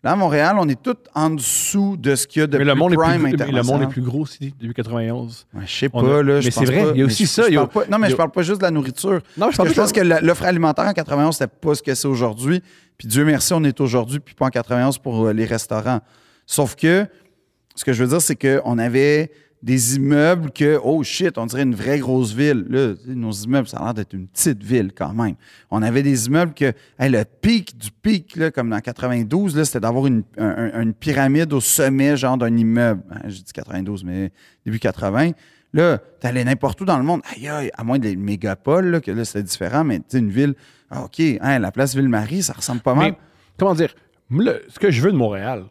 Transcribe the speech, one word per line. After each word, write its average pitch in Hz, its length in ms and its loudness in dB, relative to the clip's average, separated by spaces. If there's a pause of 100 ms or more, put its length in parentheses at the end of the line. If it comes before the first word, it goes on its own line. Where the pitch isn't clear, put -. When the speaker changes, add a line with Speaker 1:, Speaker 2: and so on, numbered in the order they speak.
Speaker 1:
Là, 160 80 2
à 190 40 2
Montréal, 170 440 2
on 160 80 2
est 131 120 -2
tout 247 160 -4 (180)
en 156 160 0
dessous 196 680 -2
de 135 180 0
ce - 120 -2
qu'il - 140 -2
y - 20 4
a 156 40 2
de 143 120 0
Speaker 2:
Mais 139 60 2
Speaker 1:
plus 147 40 4
Speaker 2:
le 139 60 4
monde 170 180 4
est 160 40 4
Speaker 1:
prime 165 180 4
Speaker 2:
plus, 165 80 2
mais 143 80 2
le - 80 0
monde - 100 -2
Speaker 1:
international. 131 340 0
Speaker 2:
est 135 40 0
plus 135 160 -4
gros 123 180 -2
aussi, 139 400 -10
depuis 117 140 -8
quatre-vingt-onze. 117 800 -6
Speaker 1:
Ouais, 98 120 -10
je - 120 -12
sais 135 140 0
Speaker 2:
On 123 100 0
Speaker 1:
pas, 139 160 4
Speaker 2:
a, 147 40 4
Speaker 1:
là, 139 120 4
Speaker 2:
mais 143 80 2
Speaker 1:
je 123 80 2
Speaker 2:
c'est - 100 -2
Speaker 1:
pense 135 80 4
Speaker 2:
vrai, 131 80 2
Speaker 1:
pas. 202 60 4
Speaker 2:
il - 40 4
y 156 40 2
a 147 40 0
Speaker 1:
Mais 135 100 4
Speaker 2:
aussi 127 200 2
Speaker 1:
je, 151 60 2
Speaker 2:
ça, 220 140 2
Speaker 1:
je 220 40 4
Speaker 2:
il 165 60 4
y - 20 4
a 127 100 2
Speaker 1:
parle - 200 -2
pas, 143 40 -10
non, 214 80 2
mais 214 80 2
Speaker 2:
il 175 40 2
y - 0 -
Speaker 1:
je 131 40 4
Speaker 2:
a 127 40 0
Speaker 1:
parle 160 120 2
pas 185 120 -2
juste 190 160 -2
de 185 60 0
la 175 60 2
nourriture. 156 520 -2 (160)
Speaker 2:
Non, 214 120 2
je - 60 -2
Speaker 1:
Parce - 0 -
Speaker 2:
parle 175 120 4
Speaker 1:
que 160 60 2
je - 20 2
Speaker 2:
pas 156 60 4
Speaker 1:
pense - 100 2
Speaker 2:
de 214 80 2
Speaker 1:
que 180 40 4
la, 165 160 4
l'offre 165 240 2
alimentaire 165 420 2
en 202 60 0
quatre-vingt-onze, 156 460 0
c'était 123 220 -2
pas 151 140 0
ce 143 80 -4
que 135 120 -2
c'est 143 140 -4
aujourd'hui. 127 540 0 (360)
Puis 113 100 -14
Dieu 131 160 2
merci, 151 300 2
on 160 100 2
est 139 160 0
aujourd'hui, 127 400 0
puis - 140 -20
pas 131 120 -2
en 127 40 0
quatre-vingt-onze 127 480 0
pour, 113 280 -2
euh, 107 60 2
les 110 140 0
restaurants. 113 540 -4 (440)
Sauf - 320 -2
que, 180 300 2 (680)
ce - 100 -12
que 135 100 0
je 120 100 2
veux 123 60 0
dire, 165 120 2
c'est - 140 0
qu'on 131 420 0
avait 139 540 2 (300)
des 123 340 0
immeubles 147 560 2
que, 147 320 2
oh 147 180 0
shit, - 360 -4
on 117 80 -6
dirait 123 160 -4
une 127 120 2
vraie 117 240 -2
grosse 127 340 0
ville. 127 360 0
Là, 123 260 0
tu 123 140 -16
sais, 131 80 -8
nos 113 160 -4
immeubles, 113 340 -2
ça - 120 -12
a 78 60 -8
l'air 117 100 -4
d'être 107 180 -8
une 92 160 -10
petite 113 340 -2
ville 104 320 0
quand 82 180 -6
même. 110 220 -2 (360)
On 107 120 0
avait 117 220 0
des 127 220 2
immeubles 160 280 0
que, 135 180 0 (280)
hey, 135 100 2
le 107 140 2
pic - 520 -2
du 107 140 -14
pic, - 460 -2
là, 160 160 0
comme 117 180 -2
dans 107 80 -2
quatre-vingt-douze, 123 800 -2
là, 156 80 2
c'était 127 160 -4
d'avoir 120 260 0
une, 117 160 2 (160)
un, 110 360 -2
un, 117 80 -4
une 110 120 0
pyramide 147 580 0
au 135 80 0
sommet, 139 560 2
genre, 127 200 0
d'un 117 200 0
immeuble. 113 540 2
Hein, 92 140 -14
j'ai 95 180 -12
dit - 100 -20
quatre-vingt-douze, 95 520 -8
mais 95 260 -6 (340)
début 110 140 -4
quatre-vingts. 120 540 0 (400)
Là, 165 260 4 (220)
t'allais 123 240 -2
n'importe 127 380 -2
où - 20 -6
dans 185 140 2
le 135 60 0
monde. 170 180 0 (120)
Aïe, 120 140 -12
aïe, 147 280 -6
à 113 60 -12
moins 123 160 -2
des 107 160 -2
mégapoles, 101 760 -2
là, 165 100 0
que 98 100 -8
là, 113 140 -4
c'était 104 180 -6
différent, 98 420 -4
mais 113 140 0
tu - 120 -8
sais, 127 80 0
une 107 120 0
ville, 135 240 0 (360)
ah, - 140 -8
OK, - 160 -12 (200)
hein, 131 180 0
la 95 140 -2
place 131 240 -2
Ville-Marie, 131 480 0
ça - 80 -6
ressemble 123 300 -6
pas 127 120 0
mal. 160 180 4
Speaker 2:
Mais, - 60 -12 (400)
comment 190 160 2
dire, 156 200 0 (360)
le, 131 380 0
ce - 100 -20
que 202 140 2
je 117 100 0
veux 196 80 4
de 180 60 0
Montréal 107 540 -2